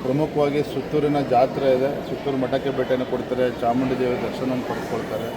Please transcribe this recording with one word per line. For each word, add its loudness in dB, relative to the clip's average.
ಪ್ರಮುಖವಾಗಿ 2
ಸುತ್ತೂರಿನ 0
ಜಾತ್ರೆ 4
ಇದೆ, 2
ಸುತ್ತೂರು -4
ಮಠಕ್ಕೆ 0
ಭೇಟಿಯನ್ನು 0
ಕೊಡ್ತಾರೆ, 0
ಚಾಮುಂಡಿ 2
ದೇವಿ 0
ದರ್ಶನವನ್ನು -2
ಪಡ್ಕೊಳ್ತಾರೆ. -4